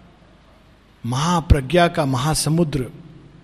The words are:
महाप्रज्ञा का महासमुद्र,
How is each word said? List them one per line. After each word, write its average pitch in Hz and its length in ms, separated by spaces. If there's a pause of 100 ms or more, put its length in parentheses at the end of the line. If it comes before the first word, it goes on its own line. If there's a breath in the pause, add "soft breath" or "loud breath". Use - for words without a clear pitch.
(1040)
महाप्रज्ञा 147 840
का 165 180
महासमुद्र, 143 800 (580)